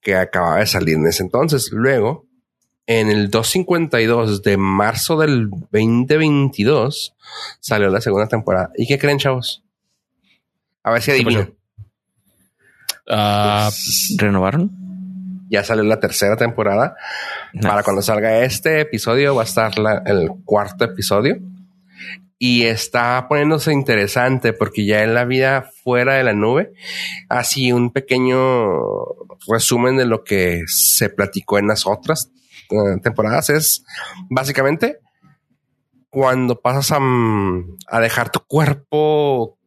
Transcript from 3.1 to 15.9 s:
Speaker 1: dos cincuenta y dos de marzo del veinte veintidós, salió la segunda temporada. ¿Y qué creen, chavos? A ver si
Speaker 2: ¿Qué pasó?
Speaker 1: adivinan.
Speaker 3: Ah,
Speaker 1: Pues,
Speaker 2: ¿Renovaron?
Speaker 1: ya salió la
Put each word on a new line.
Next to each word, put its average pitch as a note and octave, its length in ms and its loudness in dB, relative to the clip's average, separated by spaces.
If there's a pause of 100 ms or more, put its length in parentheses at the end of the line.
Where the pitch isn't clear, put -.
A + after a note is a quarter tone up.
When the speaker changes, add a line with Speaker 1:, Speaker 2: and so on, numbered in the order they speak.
Speaker 1:
dos A2+ 180 0
cincuenta E3+ 540 0
y A2 40 2
dos A2 360 0
de G2+ 160 2
marzo G2+ 580 0
del C#3 320 2 (220)
veinte A#2 480 2
veintidós, C#3 960 0 (460)
salió G2+ 280 0
la G2 140 2
segunda G#2 260 0
temporada. F#2+ 480 -2
¿Y A2+ 100 -2
qué C3+ 120 0
creen, C#3+ 200 0
chavos? C3 460 -4 (1160)
A A2+ 100 0
ver A#2 80 2
si D3 120 0
Speaker 2:
¿Qué C3 120 4
pasó? A#2 40 0 (100)
Speaker 1:
adivinan. G2 160 -4 (1500)
Speaker 3:
Ah, G#2 640 2
Speaker 1:
Pues, - 480 -4
Speaker 2:
¿Renovaron? G#2 520 2 (800)
Speaker 1:
ya G2+ 120 2
salió A2 220 0
la G#2+ 160 2